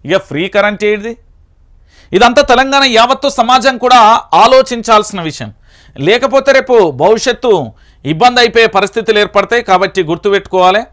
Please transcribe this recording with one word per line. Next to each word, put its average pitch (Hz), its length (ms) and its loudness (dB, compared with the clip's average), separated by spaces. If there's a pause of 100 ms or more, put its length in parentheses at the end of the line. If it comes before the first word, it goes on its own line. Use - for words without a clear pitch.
ఇక 165 120 -2
ఫ్రీ 180 320 -6
కరెంట్ 208 360 -4
ఏది? 214 320 -4 (960)
ఇదంతా 240 300 2
తెలంగాణ 269 420 0
యావత్తు 254 440 0
సమాజం 247 500 0
కూడా 233 420 4 (140)
ఆలోచించాల్సిన 226 880 2
విషయం. 131 320 -12 (460)
లేకపోతే 247 540 -2
రేపు 254 380 2
భవిష్యత్తు 196 760 0 (400)
ఇబ్బంది 240 340 0
అయిపోయే 226 260 2
పరిస్థితులు 202 520 -2
ఏర్పడతాయి. 208 440 -2
కాబట్టి 190 400 -2
గుర్తుపెట్టుకోవాలి. 185 800 -2 (100)